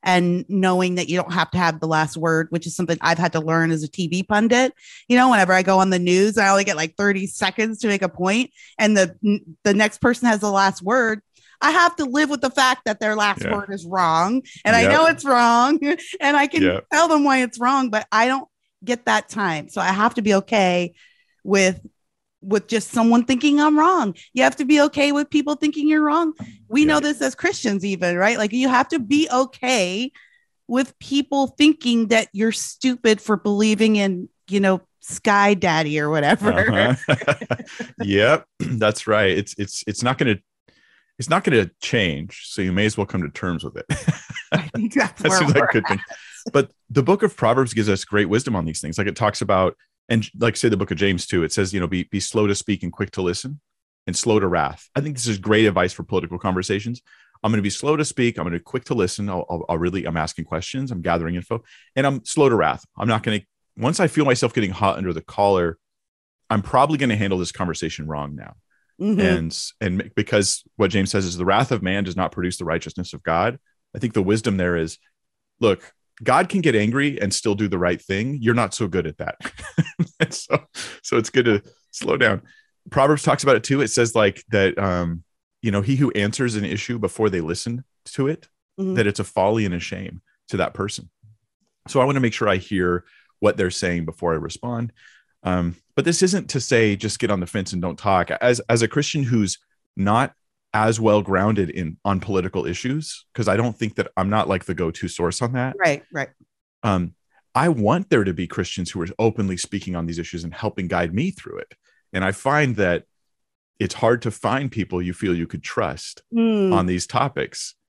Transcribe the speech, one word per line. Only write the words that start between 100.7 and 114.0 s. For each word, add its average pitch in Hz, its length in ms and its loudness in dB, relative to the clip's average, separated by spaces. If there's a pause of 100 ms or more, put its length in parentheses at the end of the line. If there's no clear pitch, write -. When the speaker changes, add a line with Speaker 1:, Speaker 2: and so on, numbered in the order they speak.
Speaker 2:
as 110 260 2
well 107 220 4
grounded 95 480 0
in, 82 340 -8
on 98 160 0
political 92 460 -2
issues, 127 580 -8 (100)
'cause 110 140 -2
I 98 80 2
don't 113 200 -2
think 110 180 -6
that, 101 140 -4 (100)
I'm 95 100 0
not, 104 220 0
like, 95 160 -2
the 92 80 -4
go-to 85 340 -4
source 87 320 -4
on 120 140 -2
that. 127 240 -4
Speaker 1:
Right, 151 340 -2
right. 139 160 -8 (540)
Speaker 2:
Um, 92 320 0 (380)
I 143 160 2
want 135 420 0
there 117 120 4
to 95 100 -2
be 85 140 -6
Christians 90 460 -6
who 90 100 -6
are 85 60 -6 (100)
openly 107 380 0
speaking 92 400 -8
on 85 100 -6
these 85 140 -6
issues 85 240 -10
and 85 100 -10
helping 101 320 -6
guide 87 260 -2
me 151 200 -2
through - 260 -14
it. - 160 -16 (380)
And 92 120 -2
I 95 60 0
find 135 460 0
that 90 300 0 (720)
it's 95 140 -2
hard 120 280 2